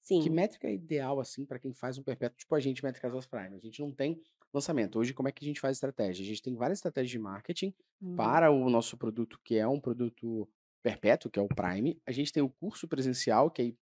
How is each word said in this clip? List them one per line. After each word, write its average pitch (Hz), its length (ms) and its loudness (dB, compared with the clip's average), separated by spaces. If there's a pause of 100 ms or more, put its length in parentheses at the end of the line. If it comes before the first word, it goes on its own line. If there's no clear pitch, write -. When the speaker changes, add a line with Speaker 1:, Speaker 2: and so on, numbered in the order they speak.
Speaker 1:
Que 180 200 4
Speaker 2:
Sim. 160 80 2
Speaker 1:
métrica 190 360 0
é 220 60 -2
ideal, 147 480 -2
assim, 139 240 -8
pra 135 140 -10
quem 131 160 -8
faz 127 240 -8
um 135 40 -12
perpétuo, 120 360 -4
tipo - 160 -2
a 147 60 4
gente, 131 220 -2
Métricas 127 300 -4
Plus 127 140 -8
Prime? 98 300 -10
A 90 40 -18
gente 113 200 -16
não 143 120 -6
tem 151 260 -2 (360)
lançamento. 139 440 0
Hoje, 123 140 2
como 131 160 -2
é 139 40 -2
que - 120 -16
a - 20 -4
gente 147 140 -6
faz 135 160 0
estratégia? 98 480 -4
A - 20 -6
gente 107 160 -8
tem 127 120 -4
várias 135 240 -2
estratégias 135 320 -2
de 123 80 -6
marketing 110 560 -6 (260)
Speaker 2:
Uhum. 180 160 -8
Speaker 1:
para 151 340 6
o 127 200 6
nosso 117 260 2
produto, 113 480 -4
que 113 120 0
é 110 120 4
um 143 120 2
produto 117 680 -4 (340)
perpétuo, 110 480 2
que - 80 -2
é 101 40 2
o 101 60 0
Prime. 101 580 0
A 131 60 -6
gente 143 200 -4
tem 151 100 2
o 135 60 2
curso 170 400 -8
presencial, 131 600 4
que - 100 -8
aí 120 160 0 (140)